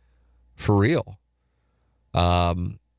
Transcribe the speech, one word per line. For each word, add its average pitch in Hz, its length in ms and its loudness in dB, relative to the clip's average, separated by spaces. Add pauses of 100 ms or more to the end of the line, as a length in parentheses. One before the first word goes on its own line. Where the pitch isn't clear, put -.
(540)
for - 220 0
real." 104 420 0 (960)
Um, 87 640 0 (200)